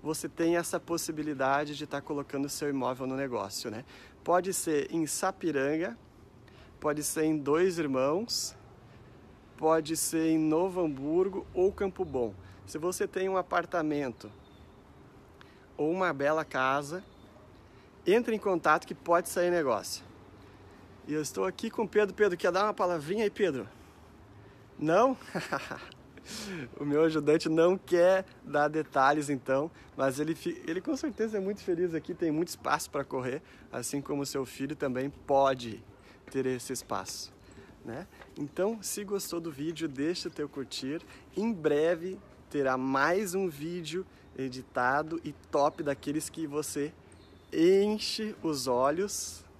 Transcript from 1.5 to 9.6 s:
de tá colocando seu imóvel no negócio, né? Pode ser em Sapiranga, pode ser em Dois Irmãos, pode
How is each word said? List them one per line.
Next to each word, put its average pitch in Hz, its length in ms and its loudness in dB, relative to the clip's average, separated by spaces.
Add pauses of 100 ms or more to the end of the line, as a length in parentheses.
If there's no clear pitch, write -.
de 143 100 -8
tá 143 160 -6
colocando 143 480 -4
seu 143 220 -4
imóvel 127 380 -2
no 131 80 -4
negócio, 120 520 -4
né? 113 160 -8 (380)
Pode 180 320 2
ser 151 400 0
em 165 140 2
Sapiranga, 165 920 0 (800)
pode 151 240 0
ser 156 220 0
em 156 120 2
Dois 160 440 2
Irmãos, 147 760 0 (1000)
pode 160 400 2